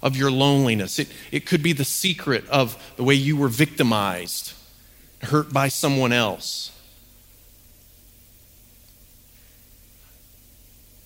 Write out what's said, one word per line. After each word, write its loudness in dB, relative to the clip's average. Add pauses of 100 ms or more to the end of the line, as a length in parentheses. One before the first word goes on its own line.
of -2
your 2
loneliness. 2
It, -4 (180)
it -4
could 0
be 2
the -2
secret -4
of 0 (140)
the -4
way 4
you 2
were 2
victimized, 0 (680)
hurt -2
by 2
someone 0
else. -2 (4000)